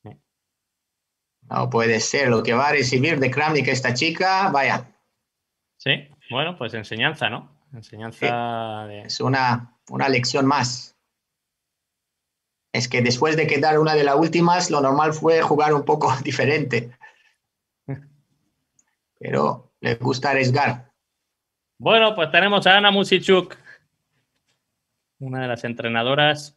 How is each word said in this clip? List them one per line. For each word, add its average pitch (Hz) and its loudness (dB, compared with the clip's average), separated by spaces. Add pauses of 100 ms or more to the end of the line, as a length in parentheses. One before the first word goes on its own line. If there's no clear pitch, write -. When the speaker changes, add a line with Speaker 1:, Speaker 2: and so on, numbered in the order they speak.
Speaker 1:
Sí. 110 -20 (1300)
Speaker 2:
No 120 -4
puede 117 0
ser. 135 -2
Lo 113 2
que 117 0
va 131 2
a - 0
recibir 139 0
de 131 0
Kramnik 143 0
esta 131 -2
chica, 185 0
vaya. 131 0 (880)
Speaker 1:
Sí, 143 -4 (220)
bueno, 160 -4
pues 110 -8
enseñanza, 117 -4
¿no? - -12 (160)
Enseñanza 113 -8
Speaker 2:
Sí. 107 -14
Speaker 1:
de 104 -16
Speaker 2:
Es - -10
una, 127 -2 (120)
una 135 -4
lección 135 0
más. 135 -2 (1800)
Es 117 -2
que 123 -2
después 151 0
de 156 0
quedar 151 2
una 156 2
de 147 4
las 139 2
últimas, 170 2
lo 170 0
normal 143 2
fue 160 2
jugar 151 2
un 139 0
poco 147 2
<laughs> 127 -8
diferente. 127 -2 (2250)
Pero - -4
le 120 -2
gusta 135 -2
arriesgar. 131 0 (840)
Speaker 1:
Bueno, 214 2
pues 151 -2
tenemos 190 2
a 190 8
Ana 202 4
Musichuk, 190 2 (1600)
una 131 -8
de 127 -4
las 120 -6
entrenadoras. 120 0